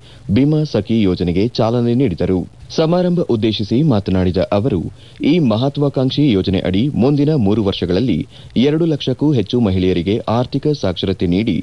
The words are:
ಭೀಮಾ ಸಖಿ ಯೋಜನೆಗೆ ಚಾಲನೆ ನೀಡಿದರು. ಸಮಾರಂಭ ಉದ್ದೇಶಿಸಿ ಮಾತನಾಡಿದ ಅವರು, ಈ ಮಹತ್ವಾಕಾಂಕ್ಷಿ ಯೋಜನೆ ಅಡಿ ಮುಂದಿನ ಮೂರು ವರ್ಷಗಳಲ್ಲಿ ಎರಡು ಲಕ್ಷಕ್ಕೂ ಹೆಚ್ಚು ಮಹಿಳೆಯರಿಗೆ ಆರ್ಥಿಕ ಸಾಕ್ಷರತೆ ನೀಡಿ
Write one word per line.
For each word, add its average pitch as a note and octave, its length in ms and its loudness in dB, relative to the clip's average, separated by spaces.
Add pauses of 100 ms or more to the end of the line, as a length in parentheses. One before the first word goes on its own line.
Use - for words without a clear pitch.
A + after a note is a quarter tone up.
(280)
ಭೀಮಾ C#3+ 360 2
ಸಖಿ A2+ 340 -2
ಯೋಜನೆಗೆ F2+ 500 0
ಚಾಲನೆ A#2+ 460 0
ನೀಡಿದರು. F#2 440 0 (320)
ಸಮಾರಂಭ F3 580 0
ಉದ್ದೇಶಿಸಿ A2 560 0
ಮಾತನಾಡಿದ F#2 580 0 (100)
ಅವರು, G#2 280 0 (400)
ಈ C#3+ 140 2 (100)
ಮಹತ್ವಾಕಾಂಕ್ಷಿ C3+ 840 0
ಯೋಜನೆ F#2+ 320 0
ಅಡಿ F#2+ 240 0 (100)
ಮುಂದಿನ C#3+ 420 2
ಮೂರು G#2+ 280 2
ವರ್ಷಗಳಲ್ಲಿ F#2 540 0 (400)
ಎರಡು D3 280 2
ಲಕ್ಷಕ್ಕೂ C#3 460 0
ಹೆಚ್ಚು A#2+ 280 0
ಮಹಿಳೆಯರಿಗೆ F#2 560 0 (140)
ಆರ್ಥಿಕ B2 360 -2 (100)
ಸಾಕ್ಷರತೆ F#2+ 520 -2
ನೀಡಿ G#2 340 0